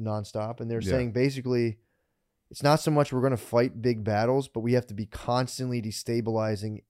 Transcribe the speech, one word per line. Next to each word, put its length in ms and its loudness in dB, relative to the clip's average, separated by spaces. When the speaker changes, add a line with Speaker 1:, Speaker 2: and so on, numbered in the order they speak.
Speaker 1:
nonstop. 600 -6
And 100 -6
they're 100 -2
Speaker 2:
Yeah. 120 -2
Speaker 1:
saying 200 0
basically, 640 0
it's 120 -12
not 180 6
so 100 0
much 220 4
we're 80 0
gonna 160 4
fight 460 0
big 200 0
battles, 460 2
but 120 -6
we 120 0
have 140 2
to 80 -12
be 100 -6
constantly 760 -4
destabilizing 1080 -2